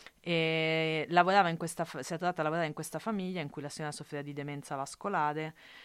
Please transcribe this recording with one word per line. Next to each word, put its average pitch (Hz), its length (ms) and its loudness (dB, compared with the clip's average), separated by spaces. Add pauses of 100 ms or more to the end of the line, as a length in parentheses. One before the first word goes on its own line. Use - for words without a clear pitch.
(280)
E 160 840 2
lavorava 175 400 8
in 165 60 0
questa 165 280 -4
fa-, 151 180 -6
si 151 100 -8
è 165 40 -2
trovata 175 240 0
a 156 40 2
lavorare 160 220 0
in 151 60 -4
questa 156 260 -6
famiglia 185 420 -4
in 143 80 -4
cui 143 140 -10
la 143 60 -6
signora 151 240 -6
soffriva 147 300 -8
di 147 100 -8
demenza 143 420 -6
vascolare 156 800 -2 (300)